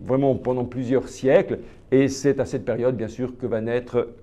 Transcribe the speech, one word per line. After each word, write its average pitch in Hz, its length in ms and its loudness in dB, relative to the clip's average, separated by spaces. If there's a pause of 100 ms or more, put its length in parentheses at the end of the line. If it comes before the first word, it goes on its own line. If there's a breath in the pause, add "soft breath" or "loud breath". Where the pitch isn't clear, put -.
vraiment 135 320 2
pendant 127 280 -2
plusieurs 127 440 -2
siècles. 131 500 2 (320 loud breath)
Et 135 160 6
c'est 139 320 0
à 127 60 0
cette 117 200 -6
période, 123 320 0
bien 110 120 -4
sûr, 123 280 -6
que 127 100 -8
va 113 140 -2
naître 120 480 -2 (140)